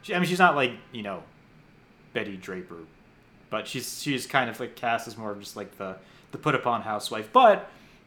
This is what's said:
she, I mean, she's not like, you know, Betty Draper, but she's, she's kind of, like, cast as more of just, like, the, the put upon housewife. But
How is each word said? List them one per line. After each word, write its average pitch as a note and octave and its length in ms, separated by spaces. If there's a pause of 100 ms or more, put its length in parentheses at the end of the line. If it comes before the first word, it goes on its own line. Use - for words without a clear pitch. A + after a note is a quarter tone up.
she, - 120
I F3 40
mean, F3 100
she's F3 100
not F3+ 180
like, C3 160 (200)
you A#2 100
know, G2 200 (880)
Betty G#2 240
Draper, F2+ 420 (720)
but G#2+ 160
she's, - 360
she's C3+ 240
kind C3 240
of, G#2+ 100
like, A#2+ 160
cast A#2 320
as A2 80
more A2 140
of G2+ 100
just, - 160
like, G2+ 220
the, F#2+ 180 (360)
the - 60
put D3+ 160
upon A#2+ 280
housewife. G#2+ 500
But A3 380 (360)